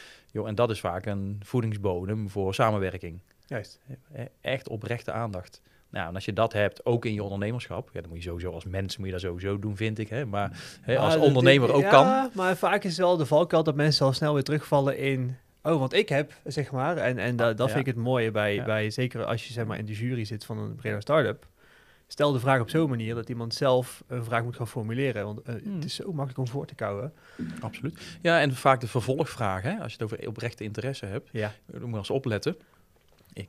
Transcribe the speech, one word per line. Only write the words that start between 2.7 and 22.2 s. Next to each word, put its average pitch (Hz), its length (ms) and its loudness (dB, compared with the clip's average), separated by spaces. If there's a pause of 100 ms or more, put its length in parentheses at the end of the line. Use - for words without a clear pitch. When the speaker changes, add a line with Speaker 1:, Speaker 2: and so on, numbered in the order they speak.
Speaker 2:
Juist. - 340 -10 (320)
Speaker 1:
Hè, 123 120 -10 (160)
echt - 280 -4
oprechte 110 440 -6
aandacht. 104 500 -8 (280)
Nou, 87 180 -4
en 87 60 -8
als 98 100 -8
je 107 80 -4
dat 110 200 2
hebt, 104 340 0
ook 120 180 2
in 110 100 0
je 104 80 -2
ondernemerschap, 101 720 -4
ja, 87 80 -8
dan 85 100 -12
moet 82 80 -10
je 85 100 -10
sowieso 87 240 -6
als 82 120 -8
mens, 95 320 -4
moet 95 100 -6
je 95 60 -6
dat 90 80 -4
sowieso 95 380 -4
doen, 104 180 -4
vind 110 220 -4
ik, 107 100 -6
hè. 131 180 -6
Maar, 101 340 -4 (200)
hè, - 120 -2
Speaker 2:
Ja, 131 80 4
Speaker 1:
als 160 140 6
Speaker 2:
dat 156 80 4
Speaker 1:
ondernemer 135 460 6
Speaker 2:
ik, 135 60 2
Speaker 1:
ook 139 80 4
Speaker 2:
ja, - 80 4
Speaker 1:
kan. 262 440 8
Speaker 2:
maar 185 220 2
vaak 196 280 2
is 175 140 -4
wel 180 180 6
de 156 100 2
valkuil 165 360 4
dat 156 120 2
mensen 143 320 4
al 135 60 4
snel 151 220 0
weer 139 80 2
terugvallen 139 560 2
in, 131 380 0 (260)
"Oh, 156 160 2
want 131 140 0
ik 208 160 4
heb," 147 240 0 (120)
zeg 143 280 -4
maar. 139 240 0
En, 123 220 0
en 120 180 0
da-, 117 140 4
Speaker 1:
Ah, 110 60 0
Speaker 2:
dat 120 120 2
Speaker 1:
ja. 107 60 -2
Speaker 2:
vind 131 120 0
ik 127 80 0
het 117 100 -4
mooie 120 260 2
bij, 104 240 0
Speaker 1:
Ja. 120 100 -2
Speaker 2:
bij, 107 260 0
zeker 123 340 -4
als - 220 -4
je, - 60 -14
zeg 117 140 -4
maar, 107 120 -6
in 110 80 -6
de 107 60 -8
jury 117 320 -4
zit 107 200 -10
van 110 140 -8
een 107 160 -8
Breda 107 260 -6
Start-up. 139 460 0 (600)
Stel 147 260 2